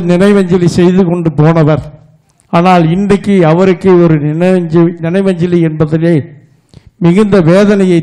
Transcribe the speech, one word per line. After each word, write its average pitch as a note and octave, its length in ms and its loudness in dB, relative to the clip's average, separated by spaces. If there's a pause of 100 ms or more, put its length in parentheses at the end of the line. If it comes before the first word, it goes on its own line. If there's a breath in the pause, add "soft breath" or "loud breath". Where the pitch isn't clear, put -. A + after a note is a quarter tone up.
(100)
நினைவஞ்சலி F3+ 680 0
செய்து F3+ 340 2
கொண்டு E3+ 200 -4 (100)
போனவர். D#3 420 0 (720)
ஆனால் F3 280 2 (120)
இன்றைக்கு G3+ 380 -2 (180)
அவருக்கு F#3 380 0 (120)
ஒரு D#3+ 120 2 (140)
நினைவஞ்சலி, E3+ 640 0 (140)
நினைவஞ்சலி F3+ 520 -2 (100)
என்பதிலே D#3+ 460 -2 (920 soft breath)
மிகுந்த G3 320 2 (140)
வேதனையை G3 520 2